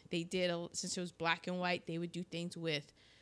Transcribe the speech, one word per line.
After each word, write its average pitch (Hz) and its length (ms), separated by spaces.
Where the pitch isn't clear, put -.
they 170 140
did, 180 260
a, 170 240
since - 240
it 185 40
was 175 100
black 165 340
and 180 140
white, 180 260
they 165 140
would 170 120
do 175 120
things 170 340
with 156 340